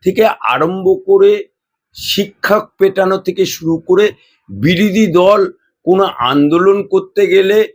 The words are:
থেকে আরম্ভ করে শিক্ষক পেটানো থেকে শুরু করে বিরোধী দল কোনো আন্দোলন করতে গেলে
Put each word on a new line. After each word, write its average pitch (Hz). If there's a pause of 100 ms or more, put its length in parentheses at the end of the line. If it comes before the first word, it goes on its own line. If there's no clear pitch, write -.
থেকে -
আরম্ভ 180
করে 196 (500)
শিক্ষক -
পেটানো 190
থেকে 185
শুরু 165
করে 185 (360)
বিরোধী 180
দল 190 (320)
কোনো 190
আন্দোলন 156
করতে 190
গেলে 196